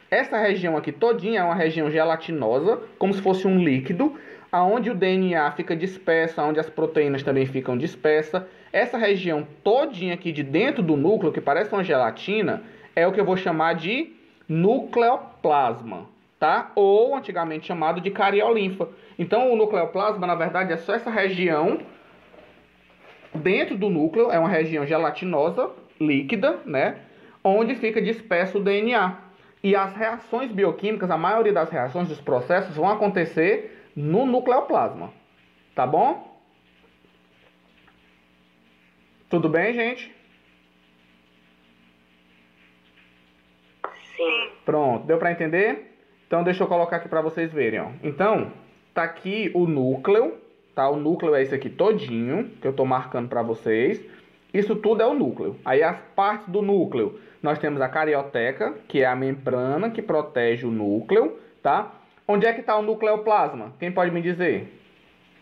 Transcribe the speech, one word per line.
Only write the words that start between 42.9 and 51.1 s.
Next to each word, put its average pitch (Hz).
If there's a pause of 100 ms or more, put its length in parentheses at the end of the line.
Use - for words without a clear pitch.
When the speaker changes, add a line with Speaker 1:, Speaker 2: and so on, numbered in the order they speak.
Speaker 2:
Sim. 233 (140)
Speaker 1:
Pronto, 135
deu 160
pra 170
entender? 175 (320)
Então, 170
deixa 185
eu 185
colocar 170
aqui 170
pra 160
vocês 160
verem, 113
ó. 78 (160)
Então, 156 (420)
tá 175
aqui 185
o 175
núcleo, 156 (380)
tá? 135
O 143
núcleo 156